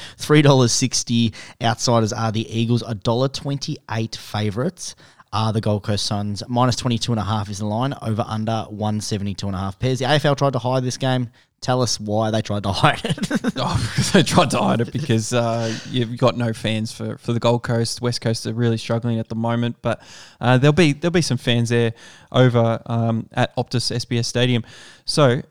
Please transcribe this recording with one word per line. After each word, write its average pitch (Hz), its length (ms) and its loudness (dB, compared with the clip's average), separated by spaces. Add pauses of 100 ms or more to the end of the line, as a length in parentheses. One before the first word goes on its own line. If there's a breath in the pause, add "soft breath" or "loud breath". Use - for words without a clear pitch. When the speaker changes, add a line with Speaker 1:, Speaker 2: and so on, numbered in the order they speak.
(160 loud breath)
Speaker 1:
Three 151 260 4
dollars 135 300 6
sixty. 117 600 0 (300 loud breath)
Outsiders 113 500 2
are 113 200 -2
the 110 200 -4
Eagles, 117 340 2
a 113 100 -4
dollar 120 320 0
twenty-eight 131 880 -6
favourites 107 800 -6 (360 loud breath)
are 110 200 0
the 110 80 0
Gold 104 240 0
Coast 104 220 -2
Suns. 104 420 -4
Minus 123 260 2
twenty-two 120 380 -2
and 110 80 0
a 101 40 -4
half 101 240 -2
is 101 100 -10
the 104 80 -6
line. 117 360 -2
Over 113 240 -2
under 110 440 -4
one 107 300 -4
seventy-two 101 460 -6
and 98 80 -4
a 90 40 -4
half. 98 200 -6
Pez, 131 200 0
the 131 80 -2
A 135 80 4
F 147 100 2
L 143 100 4
tried 139 200 2
to - 40 -2
hide 127 240 0
this 127 140 -4
game. 127 340 -2 (300 soft breath)
Tell 127 220 0
us - 160 -2
why 107 320 -2
they 110 100 0
tried 101 220 -4
to 98 100 -2
<laughs> - 0 -
hide 127 320 2
it. 220 240 -4 (260)
Speaker 2:
<laughs> - 60 -6
Oh, - 520 -2
they 120 100 8
tried - 300 2
to - 60 0
hide 190 220 2
it - 120 -4
because, 113 400 0
uh, 117 440 0 (140)
you've 120 260 -4
got 120 200 2
no 117 160 -2
fans 110 400 -4
for, 110 260 -8
for - 140 -6
the 113 80 -2
Gold 120 240 2
Coast. 117 360 -2
West 120 200 -2
Coast 117 260 -4
are 113 60 -4
really 117 240 2
struggling 117 420 -2
at 110 100 -6
the - 60 -8
moment, 117 480 -2
but, 117 180 -2 (400 loud breath)
uh, 123 160 4
there'll 139 160 6
be, 151 200 4
there'll 170 200 -2
be 180 80 4
some 127 160 0
fans 117 340 0
there 117 240 2 (360 loud breath)
over, 117 560 4
um, 113 460 0
at 123 240 -2
Optus - 340 -2
S 120 140 -4
B 120 140 -2
S 117 100 -2
Stadium. 120 340 2 (420 loud breath)
So 139 460 4